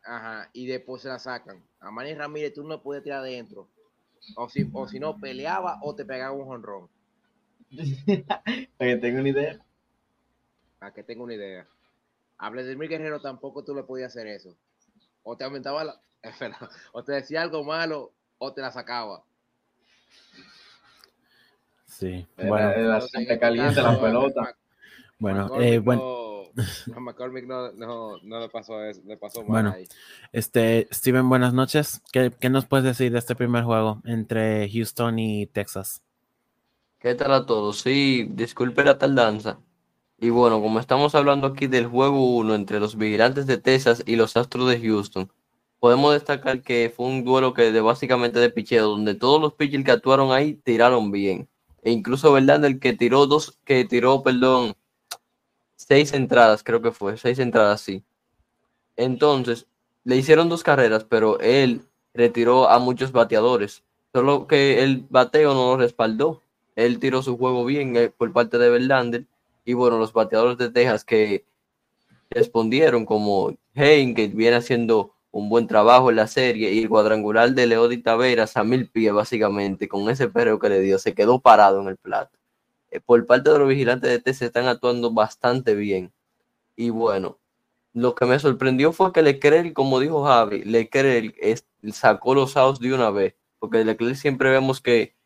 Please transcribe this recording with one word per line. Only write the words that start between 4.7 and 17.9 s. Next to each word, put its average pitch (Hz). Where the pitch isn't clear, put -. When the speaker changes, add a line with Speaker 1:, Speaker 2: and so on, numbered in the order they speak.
Speaker 1:
o 131
si 131
no, 156
peleaba 151
o 147
te 143
pegaba 131
un 139
jonrón. 101
Speaker 2:
<laughs> 143
Para 123
que 123
tenga 120
una 139
idea. 139
Speaker 1:
Para 98
que 104
tenga 117
una 120
idea. 95
A 107
Vladimir 131
Guerrero 156
tampoco 139
tú 143
le 139
podías 131
hacer 113
eso. 95
O 117
te 131
aumentaba 139
la, -
<laughs> -
espera, 113
o 123
te 143
decía 143
algo 156
malo 156